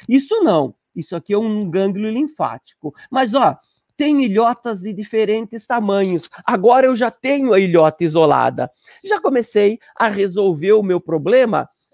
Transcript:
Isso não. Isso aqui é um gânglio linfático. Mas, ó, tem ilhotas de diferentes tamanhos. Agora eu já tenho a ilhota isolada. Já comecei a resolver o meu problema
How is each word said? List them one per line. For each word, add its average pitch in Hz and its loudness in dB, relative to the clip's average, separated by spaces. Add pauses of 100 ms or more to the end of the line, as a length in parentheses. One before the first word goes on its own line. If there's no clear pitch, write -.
Isso 277 0
não. 170 2 (200)
Isso 180 -10
aqui 170 -8
é 202 0
um 214 -4
gânglio 196 -2
linfático. 165 -8 (160)
Mas, 247 -2
ó, 226 2 (400)
tem 285 0
ilhotas 226 -2
de 208 -10
diferentes 214 -4
tamanhos. 196 -2 (160)
Agora 240 4
eu 254 0
já 240 -2
tenho 269 -2
a 190 4
ilhota 170 2
isolada. 131 2 (320)
Já 403 -4
comecei 220 0 (160)
a 226 0
resolver 196 0
o 214 4
meu 180 -2
problema 170 0 (260)